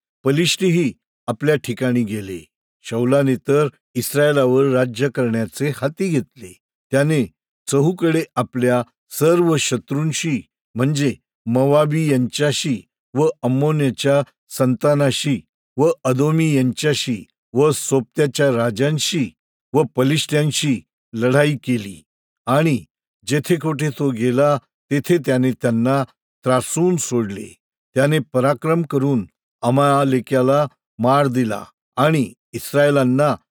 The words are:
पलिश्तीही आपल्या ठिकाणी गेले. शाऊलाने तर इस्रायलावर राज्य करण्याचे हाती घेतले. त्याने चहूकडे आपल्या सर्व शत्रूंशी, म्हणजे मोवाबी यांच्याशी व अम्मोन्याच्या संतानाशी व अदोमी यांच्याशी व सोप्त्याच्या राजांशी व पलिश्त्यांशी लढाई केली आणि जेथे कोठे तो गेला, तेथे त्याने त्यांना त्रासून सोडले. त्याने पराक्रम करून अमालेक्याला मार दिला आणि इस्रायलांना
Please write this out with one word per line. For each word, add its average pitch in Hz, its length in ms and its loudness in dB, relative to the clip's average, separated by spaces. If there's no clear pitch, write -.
पलिश्तीही 165 720 0
आपल्या 147 280 0
ठिकाणी 123 480 -2
गेले. 98 360 -8
शाऊलाने 131 540 0
तर 143 320 0
इस्रायलावर 135 720 2
राज्य 127 500 0
करण्याचे 120 600 -2
हाती 160 340 -4
घेतले. 117 500 -6
त्याने 143 340 0
चहूकडे 160 560 0
आपल्या 123 480 0
सर्व 165 480 2
शत्रूंशी, 139 840 -4
म्हणजे 139 400 0
मोवाबी 147 680 2
यांच्याशी 131 680 -2
व 147 140 0
अम्मोन्याच्या 139 800 0
संतानाशी 139 920 0
व 156 140 4
अदोमी 151 520 2
यांच्याशी 127 680 -2
व 147 180 4
सोप्त्याच्या 139 800 -2
राजांशी 120 800 -2
व 147 100 2
पलिश्त्यांशी 147 840 0
लढाई 135 500 2
केली 101 400 -6
आणि 135 380 2
जेथे 147 300 -2
कोठे 151 340 -4
तो 139 200 -4
गेला, 127 480 0
तेथे 147 260 0
त्याने 131 340 0
त्यांना 123 520 0
त्रासून 160 520 0
सोडले. 107 640 -6
त्याने 147 240 2
पराक्रम 143 640 0
करून 139 440 0
अमालेक्याला 135 1080 2
मार 139 280 4
दिला 117 380 -2
आणि 147 380 0
इस्रायलांना 139 840 2